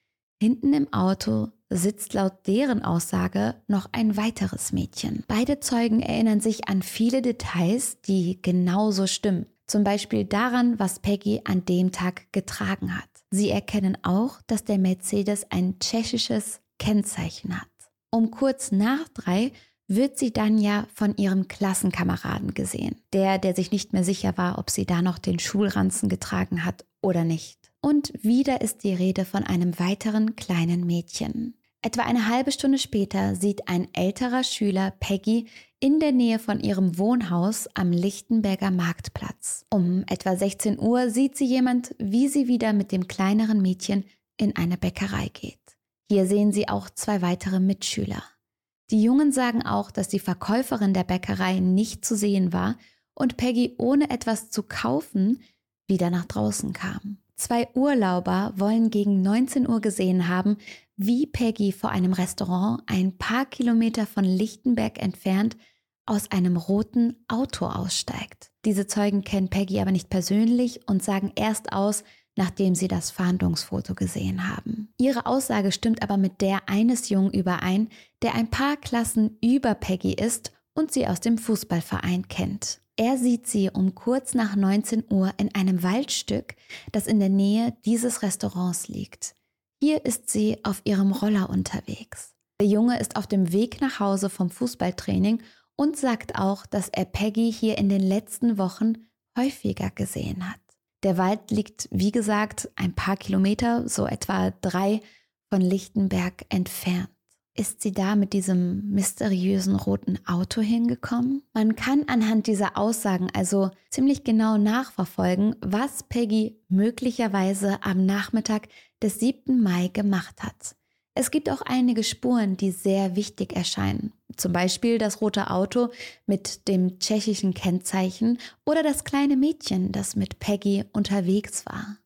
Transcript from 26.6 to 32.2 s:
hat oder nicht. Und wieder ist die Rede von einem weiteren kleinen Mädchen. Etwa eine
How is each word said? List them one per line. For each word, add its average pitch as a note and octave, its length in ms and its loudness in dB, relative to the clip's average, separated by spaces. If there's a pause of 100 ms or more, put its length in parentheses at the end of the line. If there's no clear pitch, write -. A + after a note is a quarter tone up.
hat - 200 -6 (160)
oder F3 220 2
nicht. - 480 -4 (100)
Und D4 400 2
wieder B3+ 400 2
ist - 220 -4
die G3+ 100 0
Rede F#3 320 2
von G3 180 -2
einem F3 340 0
weiteren G#3+ 580 0
kleinen F3 500 0
Mädchen. F3 720 -4 (260)
Etwa A3+ 220 -2
eine A#3 260 0